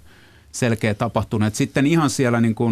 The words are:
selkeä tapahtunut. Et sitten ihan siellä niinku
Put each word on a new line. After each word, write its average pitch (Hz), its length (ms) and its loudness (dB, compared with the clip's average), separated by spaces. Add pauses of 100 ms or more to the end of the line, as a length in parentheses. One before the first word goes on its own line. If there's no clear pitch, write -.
(520)
selkeä 113 420 0
tapahtunut. 107 540 -2
Et 107 80 -4
sitten 135 320 0
ihan 160 220 2
siellä 120 320 0
niinku 117 300 0